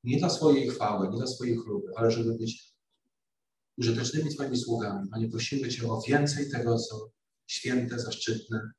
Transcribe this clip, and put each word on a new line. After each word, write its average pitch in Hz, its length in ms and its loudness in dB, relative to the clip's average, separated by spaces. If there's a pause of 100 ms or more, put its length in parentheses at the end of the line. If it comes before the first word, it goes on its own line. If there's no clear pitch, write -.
Nie 127 160 2
dla 175 100 4
swojej 139 400 6
chwały, 101 400 0
nie 113 80 -4
dla 127 100 -2
swojej 123 300 -2
chluby, 104 380 -6
ale 113 160 4
żeby 117 260 0
być - 360 -8 (1040)
użytecznymi 120 580 0
Twoimi 131 220 -2
sługami. 101 520 -2
Panie, 113 200 -2
prosimy 117 400 -2
Cię 113 220 -2
o 110 100 -2
więcej 143 500 2
tego, 117 280 2
co - 320 -8 (360)
święte, 123 520 -2
zaszczytne. 110 800 -4